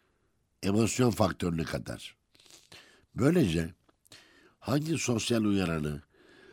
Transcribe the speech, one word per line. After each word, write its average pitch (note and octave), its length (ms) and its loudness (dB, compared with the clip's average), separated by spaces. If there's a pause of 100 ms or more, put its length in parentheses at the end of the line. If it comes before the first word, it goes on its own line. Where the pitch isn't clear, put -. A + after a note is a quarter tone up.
(640)
emosyon G#2+ 480 2
faktörünü F2 520 0
katar. - 520 -8 (1000)
Böylece G#2 580 2 (840)
hangi D3+ 380 -2
sosyal A2+ 460 0
uyaranı, E2 580 0 (520)